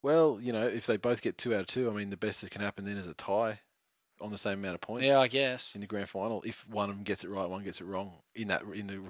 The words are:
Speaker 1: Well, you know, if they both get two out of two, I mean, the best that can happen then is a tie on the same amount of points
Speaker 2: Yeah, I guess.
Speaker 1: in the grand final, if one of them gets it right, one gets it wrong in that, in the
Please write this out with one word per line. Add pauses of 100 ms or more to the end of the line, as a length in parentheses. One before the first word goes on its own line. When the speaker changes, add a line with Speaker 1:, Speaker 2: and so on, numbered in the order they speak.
Speaker 1:
Well,
you
know,
if
they
both
get
two
out
of
two,
I
mean,
the
best
that
can
happen
then
is
a
tie (600)
on
the
same
amount
of
points
Speaker 2:
Yeah,
I
guess.
Speaker 1:
in
the
grand
final,
if
one
of
them
gets
it
right,
one
gets
it
wrong (220)
in
that, (120)
in
the